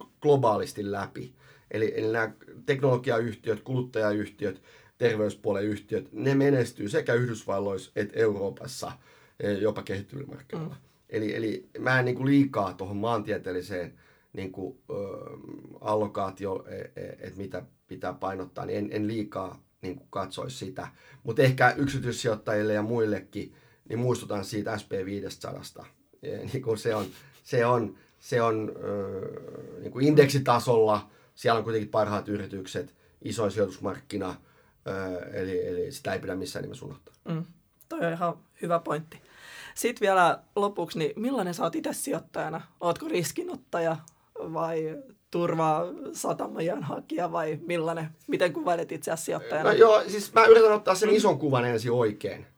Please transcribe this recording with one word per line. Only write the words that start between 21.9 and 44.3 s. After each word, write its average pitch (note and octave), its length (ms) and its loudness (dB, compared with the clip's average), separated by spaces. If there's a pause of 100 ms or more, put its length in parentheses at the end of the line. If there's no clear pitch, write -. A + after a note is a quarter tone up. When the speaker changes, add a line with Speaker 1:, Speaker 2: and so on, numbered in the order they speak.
Speaker 1:
ja G#2 80 2
muillekin, G#2+ 720 -2 (360)
niin A#2 100 -2
muistutan G#2 460 -2
siitä G#2+ 320 -4
S G2+ 60 -10
P - 80 -20 (140)
viidestäsadasta. G2 800 -10 (380)
E, G#2 140 -8
niinku - 380 -4
se A2 200 0
on, G2+ 100 -2 (380)
se A#2+ 220 2
on, A#2 300 2 (240)
se A#2+ 220 -2
on, A2 300 0 (120)
ö, - 960 -8
niinku - 200 -8
indeksitasolla, B2+ 1120 4 (260)
siellä A#2 220 2
on A2 60 -2
kuitenkin A2 260 -2
parhaat G#2 400 0
yritykset, F#2+ 680 -8 (260)
isoin G#2 300 -2
sijoitusmarkkina, F#2+ 840 -4 (520)
ö, F#2+ 380 -6
eli, F#2 420 -4
eli F2 240 -4
sitä - 220 -6
ei F#2+ 60 -2
pidä F#2 160 -6
missään F#2+ 280 -8
nimessä G2 220 -12
unohtaa. - 280 -18 (160)
Speaker 2:
Mm. E3 160 -4 (440)
Toi E4 160 -8
on E3 80 -2
ihan E3+ 240 -4 (240)
hyvä E3+ 180 0
pointti. - 420 -6 (540)
Sit A#3+ 260 -4
vielä F#3 380 6 (160)
lopuksi, G3+ 440 -2
niin D3+ 160 0
millainen G#3+ 380 -2
sä - 100 -4
oot E3 120 -2
ite D#4 180 -4
sijoittajana? D#3+ 680 -6 (180)
Ootko E3+ 280 -2
riskinottaja F3 920 -2 (420)